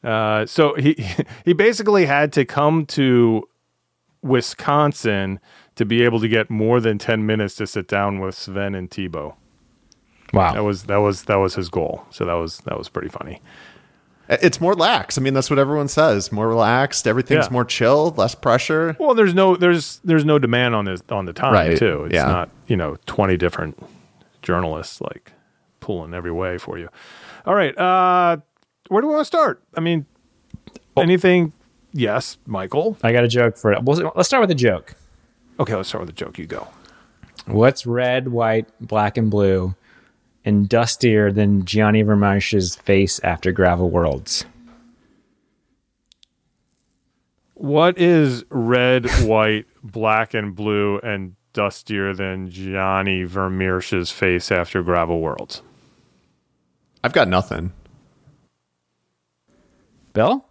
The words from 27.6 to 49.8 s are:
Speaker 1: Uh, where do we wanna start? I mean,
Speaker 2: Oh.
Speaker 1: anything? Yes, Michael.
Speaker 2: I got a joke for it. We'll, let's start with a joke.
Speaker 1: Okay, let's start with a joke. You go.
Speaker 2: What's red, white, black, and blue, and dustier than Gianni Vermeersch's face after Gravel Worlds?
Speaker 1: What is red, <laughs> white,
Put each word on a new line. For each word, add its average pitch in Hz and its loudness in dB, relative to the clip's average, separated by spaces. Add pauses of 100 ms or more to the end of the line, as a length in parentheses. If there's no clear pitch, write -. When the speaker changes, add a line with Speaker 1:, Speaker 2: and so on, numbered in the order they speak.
Speaker 1:
Uh, 180 2 (520)
where 196 2
do 294 -2
we 302 0
wanna 302 0
start? 294 -2 (140)
I 170 -4
mean, 165 -2 (880)
Speaker 2:
Oh. 135 4
Speaker 1:
anything? 180 4 (400)
Yes, 120 -2 (100)
Michael. 127 -2
Speaker 2:
I 117 4
got 120 4
a 120 2
joke 117 2
for 107 2
it. 101 0
We'll, 151 0
let's 180 2
start 262 4
with 190 2
a - 2
joke. 113 0 (640)
Speaker 1:
Okay, 120 -2
let's 95 -4
start - -8
with 85 -12
a 80 -18
joke. - -12
You 80 -12
go. - -12 (800)
Speaker 2:
What's 110 2
red, 123 -2
white, 113 0 (140)
black, 104 -2
and 110 2
blue, 95 2 (720)
and 101 2
dustier 113 2
than 101 2
Gianni 107 2
Vermeersch's 101 2
face 98 0
after 90 -2
Gravel 90 2
Worlds? 80 -2 (3000)
Speaker 1:
What 165 2
is 156 4
red, 123 2
<laughs> - 2
white, 107 2 (160)